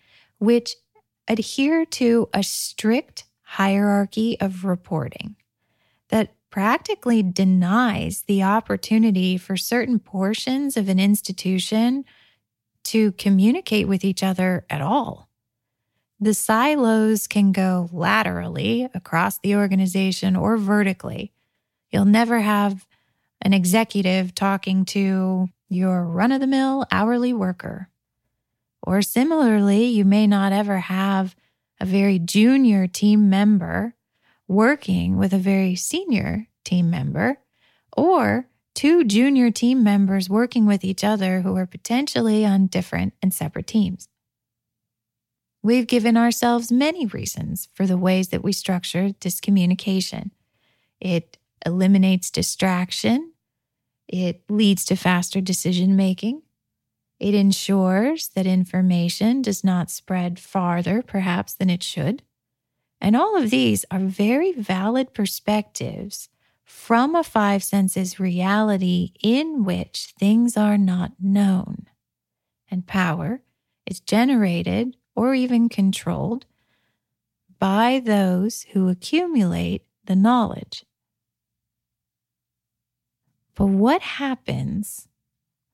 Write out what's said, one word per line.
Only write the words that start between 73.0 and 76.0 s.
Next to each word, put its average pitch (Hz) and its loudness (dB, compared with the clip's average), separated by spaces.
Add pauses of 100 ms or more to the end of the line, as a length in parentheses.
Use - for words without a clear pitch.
is - -12
generated 208 0 (180)
or 254 0
even 240 2
controlled 190 -2 (1120)